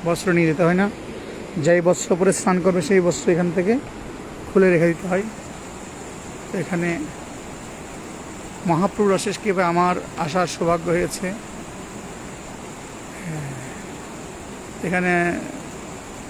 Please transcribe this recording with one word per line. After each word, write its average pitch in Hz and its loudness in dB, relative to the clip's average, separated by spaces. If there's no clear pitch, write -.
বস্ত্র 170 2
নিয়ে 170 6
যেতে 156 4
হয় 170 6
না। 196 4
যেই 170 6
বস্ত্র 175 4
পরে 180 4
স্নান 185 4
করবে 180 4
সেই 190 6
বস্ত্র 175 4
এখান 175 4
থেকে 196 4
খুলে 190 8
রেখে 170 6
দিতে 170 0
হয়। 190 2
এখানে 175 -2
মহাপ্রভুর 190 4
অশেষ 185 0
কৃপায় 185 4
আমার 175 4
আসার 165 2
সৌভাগ্য 170 0
হয়েছে। 180 0
এখানে 175 2